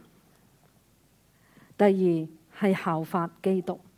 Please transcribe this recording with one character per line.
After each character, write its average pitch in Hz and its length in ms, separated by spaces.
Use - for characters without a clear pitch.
第 202 80
二 180 840
係 190 160
效 160 180
法 170 260
基 190 180
督。 180 200